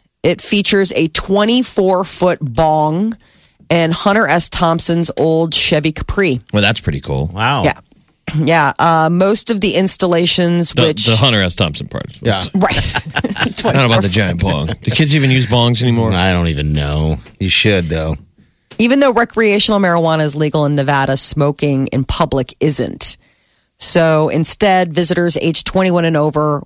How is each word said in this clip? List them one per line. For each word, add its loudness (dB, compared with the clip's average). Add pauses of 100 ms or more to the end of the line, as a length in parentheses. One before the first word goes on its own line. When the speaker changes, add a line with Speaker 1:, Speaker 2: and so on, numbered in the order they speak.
(220)
Speaker 1:
It 0
features 0
a 0
twenty-four 0
foot 0
bong 0 (560)
and 2
Hunter 2
S. 2
Thompson's 0
old 0
Chevy 0
Capri. -2 (140)
Speaker 2:
Well, 2
that's 0
pretty -4
cool. -4
Speaker 3:
Wow. -2
Speaker 1:
Yeah. 0 (100)
<clears throat> -20 (480)
Yeah. 2
Uh, 2
most 0
of -2
the 0
installations, 0
Speaker 2:
The, 2
Speaker 1:
which -2
Speaker 2:
the 2
Hunter 2
S. -2
Thompson -4
part. -12
Speaker 3:
Yeah. -2 (100)
Speaker 1:
Right. 0
<laughs> -4
Speaker 2:
Not 2
about 2
the 0
giant 0
bong. 0
Do -6
kids 2
even 2
use 2
bongs 0
anymore? 0
Speaker 3:
I 2
don't 0
even -2
know. -2 (240)
You -2
should, 2
though. -4 (580)
Speaker 1:
Even 2
though 4
recreational 0
marijuana 2
is -2
legal 0
in 0
Nevada, 0
smoking 0
in -2
public -2
isn't. -2 (600)
So 2
instead, 0
visitors 0
age 0
twenty-one 0
and 0
over 0